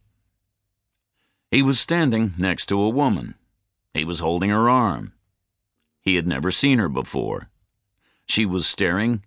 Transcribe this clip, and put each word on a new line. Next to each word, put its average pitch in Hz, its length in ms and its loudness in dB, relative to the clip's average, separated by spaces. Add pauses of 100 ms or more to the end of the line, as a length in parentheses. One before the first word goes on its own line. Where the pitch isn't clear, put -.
(1500)
He 135 120 4
was 135 160 2
standing 113 580 2
next 90 300 0
to 101 160 0
a 107 80 2
woman. 113 460 0 (580)
He 76 100 -2
was 85 140 -4
holding 87 320 0
her 113 180 2
arm. 101 440 0 (880)
He 92 160 0
had 85 100 0
never 80 240 -2
seen 135 300 2
her 87 80 0
before. 60 600 -6 (760)
She 110 220 0
was 90 200 -2
staring 101 600 0